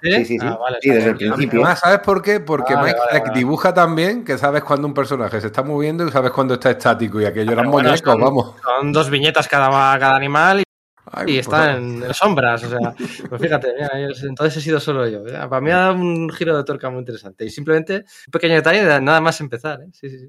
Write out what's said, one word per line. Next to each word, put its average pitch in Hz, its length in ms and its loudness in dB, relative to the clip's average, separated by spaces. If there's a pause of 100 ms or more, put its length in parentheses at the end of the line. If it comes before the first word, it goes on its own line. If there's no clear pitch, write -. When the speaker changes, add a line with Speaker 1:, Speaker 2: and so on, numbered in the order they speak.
Speaker 1:
¿Sí? 165 100 -2
Speaker 2:
Sí, 127 120 2
sí, 113 140 -4
sí. 120 80 -4
Speaker 1:
Ah, 117 120 -4
vale, 123 220 -4
Speaker 2:
Sí, 135 80 2
Speaker 1:
vale, 120 100 6
Speaker 2:
desde 110 120 4
el 110 60 0
Speaker 1:
vale. 101 120 -4
Speaker 2:
principio. 120 320 0
Speaker 3:
Además, 175 200 4
¿sabes 190 180 4
por 196 240 0
qué? 208 180 0
Porque 139 340 -2
Speaker 1:
Vale, 143 120 2
Speaker 3:
Mike 175 140 0
Speaker 1:
vale, 117 120 0
Speaker 3:
Zeck 147 140 2
Speaker 1:
vale. 113 120 -2
Speaker 3:
dibuja 156 360 0
también, 175 500 2
que 135 140 -2
sabes 143 260 0
cuando 147 220 0
un 139 80 -6
personaje 123 480 -2
se 110 60 -4
está 131 140 -2
moviendo 151 440 -4
y 151 40 -4
sabes 127 200 2
cuando 131 240 0
está 127 160 2
estático, 110 500 0
y 104 60 2
aquello 107 260 -2
eran 117 120 2
Speaker 1:
Pero 135 80 0
bueno, - 180 4
Speaker 3:
muñecos, 147 220 2
Speaker 1:
son, 113 100 4
Speaker 3:
vamos. 131 400 0
Speaker 1:
son 135 300 -2
dos 147 180 2
viñetas 147 380 0
cada, 139 200 2 (300)
cada 135 180 4
animal 151 440 2
y 185 40 -2 (520)
Speaker 3:
Ay, - 80 -6
Speaker 1:
y 147 100 0
Speaker 3:
pues 131 120 0
Speaker 1:
está 151 120 0 (160)
Speaker 3:
bueno. - 20 -2 (220)
Speaker 1:
en, 120 40 -10
en 123 120 -6
sombras, 123 500 2
o 120 60 -8
sea, 120 240 -2 (340)
pues 123 120 -10
fíjate, 143 280 0 (100)
mira, 147 120 -4 (100)
yo, 139 260 -8
entonces 139 300 -2
he 156 40 -6
sido 151 200 0
solo 135 260 -2
yo. 104 160 -6
Para 131 380 -6
mí 147 100 -2
ha 180 60 2
dado 185 180 2
un 170 360 -2
giro 165 260 -2
de 139 80 -2
tuerca 135 260 -8
muy 127 100 -8
interesante. 110 440 -14
Y 107 60 -8
simplemente 160 460 -2 (300)
un - 60 -20
pequeño 165 220 2
detalle 165 300 4
de 147 160 4
nada 151 200 4
más 160 200 0
empezar, 139 420 -10
¿eh? 180 100 -20
Sí, - 180 -18
sí, 131 80 -18
sí. 131 100 -20